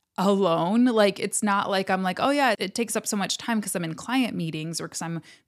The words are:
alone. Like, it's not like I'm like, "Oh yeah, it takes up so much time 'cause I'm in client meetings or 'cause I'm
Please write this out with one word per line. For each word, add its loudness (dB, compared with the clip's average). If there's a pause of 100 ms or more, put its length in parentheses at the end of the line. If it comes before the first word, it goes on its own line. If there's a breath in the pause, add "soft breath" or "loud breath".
(180)
alone. 4
Like, 4
it's -4
not 0
like 0
I'm 0
like, -2
"Oh 4
yeah, 2
it -6
takes -4
up -4
so -2
much -2
time -2
'cause -6
I'm -4
in -6
client -2
meetings -4
or -6
'cause -12
I'm -6 (260 loud breath)